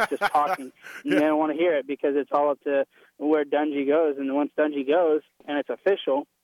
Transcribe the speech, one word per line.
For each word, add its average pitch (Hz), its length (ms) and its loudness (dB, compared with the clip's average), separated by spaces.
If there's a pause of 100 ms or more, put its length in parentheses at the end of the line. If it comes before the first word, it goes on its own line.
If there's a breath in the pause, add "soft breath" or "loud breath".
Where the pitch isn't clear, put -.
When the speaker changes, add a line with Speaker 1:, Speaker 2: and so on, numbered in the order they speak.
(100)
Speaker 1:
just - 120 -4
Speaker 2:
<laughs> - 100 -2
Speaker 1:
talking. 147 400 -2 (320 loud breath)
And 147 80 0
Speaker 2:
Yeah. 151 80 4
Speaker 1:
they 147 60 4
don't 156 120 2
wanna 156 160 0
hear 170 220 2
it 131 100 -4
because 143 300 -2
it's 139 160 -2
all 147 180 2
up 135 140 -4
to 139 200 0 (340 soft breath)
where 151 260 2
Dungy 143 420 -2
goes. 147 320 2
And 135 160 -4
once 139 240 0
Dungy 147 280 0
goes 156 360 2 (240)
and 147 120 -6
it's 135 120 -6
official, 147 560 -2 (180)